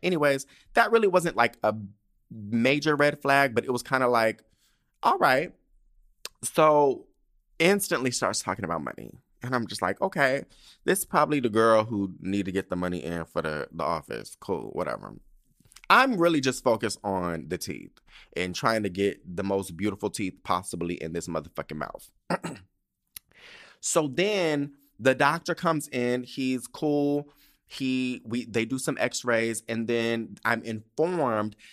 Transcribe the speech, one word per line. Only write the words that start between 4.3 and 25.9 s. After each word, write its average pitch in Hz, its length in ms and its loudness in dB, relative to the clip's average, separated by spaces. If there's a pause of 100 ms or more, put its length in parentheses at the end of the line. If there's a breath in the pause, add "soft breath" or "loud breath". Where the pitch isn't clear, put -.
"All 392 160 2
right." 156 340 4 (920)
So 147 640 4 (520)
instantly 170 520 2
starts 110 300 -2
talking 98 240 -4
about 82 180 -2
money. 57 300 -10 (300)
And 127 120 -4
I'm 117 120 0
just - 160 -6
like, 95 180 -2
"Okay, 139 440 0 (400 loud breath)
this 190 160 2
is - 40 -6
probably 151 360 2
the 120 100 0
girl 110 340 6
who 101 360 -2
need 98 260 -2
to 95 60 -6
get 95 180 -2
the 90 60 -2
money 90 280 -4
in 82 220 -6
for - 160 -4
the, 76 300 -4
the 80 120 -6
office. 73 560 -6
Cool, 65 320 -6
whatever." 52 420 -6 (760)
I'm 247 260 6
really 170 240 4
just 131 240 -2
focused 110 400 0
on 87 440 -2
the 87 100 -4
teeth - 420 -12 (360 loud breath)
and 90 180 -2
trying 113 300 0
to 101 40 -2
get 90 480 -2
the 98 80 -4
most 98 320 -2
beautiful 98 340 -2
teeth 92 240 -6 (100)
possibly 87 580 -4
in 80 100 -8
this 85 160 -6
motherfucking 78 480 -8
mouth. - 340 -10 (200)
<clears throat> 135 320 -6 (1200 loud breath)
So 151 280 0
then 160 640 0 (260)
the 127 160 4
doctor 151 400 2
comes 160 340 0
in. 123 340 -2